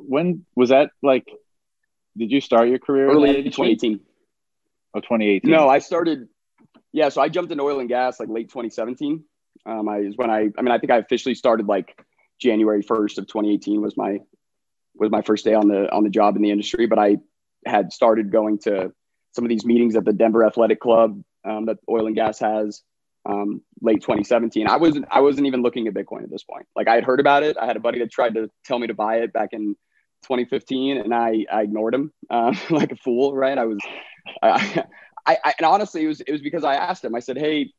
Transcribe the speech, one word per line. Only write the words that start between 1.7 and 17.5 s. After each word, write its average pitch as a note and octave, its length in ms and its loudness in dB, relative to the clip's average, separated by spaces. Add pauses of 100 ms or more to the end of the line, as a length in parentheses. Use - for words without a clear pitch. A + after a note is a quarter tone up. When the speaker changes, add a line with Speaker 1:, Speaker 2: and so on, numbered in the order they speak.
Speaker 1:
did A2 160 -4
you C#3 80 2
start A#2+ 280 2
your B2+ 100 0
career C#3 320 2
in D3 60 6
Speaker 2:
Early D3 120 6
Speaker 1:
that C#3 100 2
industry? C#3 180 -6
Speaker 2:
twenty B2+ 160 2
eighteen. G#2+ 280 -2 (920)
Speaker 1:
Oh, G2+ 60 -6
twenty A2 280 0
eighteen. G2+ 220 2
Speaker 2:
No, D#3 180 6
I C#3 120 4
started, E3 480 -4 (640)
yeah, C#3+ 180 0
so - 100 -2
I D#3 80 2
jumped E3+ 240 -4
into D3 100 -4
oil C#3+ 180 -2
and B2 80 -6
gas, B2 300 -2
like, A2+ 100 -10
late A2+ 220 -8
twenty A#2 200 -8
seventeen. C#3+ 540 -6 (420)
Um, G#2+ 220 -6
I G#2 100 -4
is G#2 180 -6
when A#2+ 140 -2
I, G#2+ 260 0
I - 60 -4
mean, B2 80 2
I A#2 80 2
think C3 140 0
I A#2+ 60 6
officially A#2+ 360 -2
started, A2+ 320 0
like, G2 320 -4 (420)
January A2 420 2
first G#2+ 360 -2
of G2 80 -10
twenty G#2 260 -2
eighteen G#2 300 -2
was G#2 140 -6
my, G#2 240 -4 (760)
was G#2+ 160 0
my G#2 120 0
first G#2+ 220 0
day A2 100 2
on G#2 140 4
the, G2+ 240 2
on G#2+ 120 2
the G#2 60 0
job G#2 260 2
in G#2 60 0
the G#2 80 2
industry. G#2 360 -2
But A2 120 2
I G#2 200 4 (480)